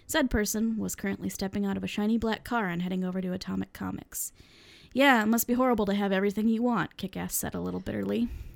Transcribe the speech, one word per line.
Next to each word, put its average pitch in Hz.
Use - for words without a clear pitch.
Said 294
person 220
was 196
currently 196
stepping 196
out 196
of 190
a 196
shiny 214
black 220
car 226
and 170
heading 185
over 185
to 180
Atomic 190
Comics. -
"Yeah, 254
it 208
must 226
be 240
horrible 240
to 196
have 202
everything 202
you 226
want," 233
Kick-Ass 180
said -
a 175
little 180
bitterly. 208